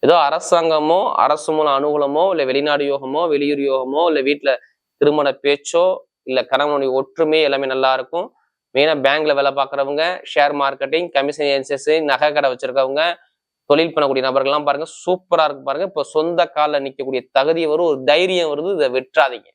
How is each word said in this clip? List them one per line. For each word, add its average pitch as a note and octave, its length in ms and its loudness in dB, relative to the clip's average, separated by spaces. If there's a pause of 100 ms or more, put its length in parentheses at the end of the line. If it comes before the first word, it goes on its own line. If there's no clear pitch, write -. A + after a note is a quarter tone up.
ஏதோ D3 100 6 (140)
அரசாங்கமோ, E3 720 0 (240)
அரசு D3+ 320 -2
மூலம் D3+ 220 2
அனுகூலமோ, D3 520 0
இல்ல D#3+ 140 0
வெளிநாடு C#3+ 480 0
யோகமோ, C#3 400 -4
வெளியூர் C#3+ 300 0 (100)
யோகமோ, C3+ 380 -2
இல்ல D3 100 0 (100)
வீட்டுல C#3+ 220 0 (480)
திருமண D3 300 2 (140)
பேச்சோ, C#3+ 400 0 (440)
இல்ல C3 120 0 (120)
கணவனுடைய C#3 460 0
ஒற்றுமை D#3 480 0
எல்லாமே C#3 200 0
நல்லா C3 320 0
இருக்கும். E3+ 280 -6 (480)
மெயினா D3+ 200 4 (120)
பேங்க்ல D3 320 2
வேலை C#3 200 2
பாக்குறவங்க, C#3 440 -2 (300)
ஷேர் D3 300 2
மார்க்கெட்டிங், C#3 540 -2
கமிஷன் D3 340 0
ஏஜென்சிஸ், C#3 400 -2 (200)
நகை D3 220 2
கடை C#3+ 200 0
வச்சிருக்கவங்க, C3+ 640 -2 (560)
தொழில் D#3+ 240 2
பண்ணக்கூடிய C3+ 340 0
நபர்கள்லாம் C3+ 400 0
பாருங்க, C#3+ 180 -2 (180)
சூப்பரா F3 420 0
இருக்கு C#3 220 -6
பாருங்க. D3+ 220 -4
இப்ப D#3 120 -4
சொந்த E3 540 0
கால்ல D3+ 300 0
நிக்கக்கூடிய C3 360 -6 (160)
தகுதி D#3+ 280 0
வரும், D#3+ 240 0
ஒரு C3+ 100 -2 (100)
தைரியம் F3 420 2
வருது, D#3 260 -4
இதை C#3 180 2
விட்டுறாதீங்க. C3 580 -2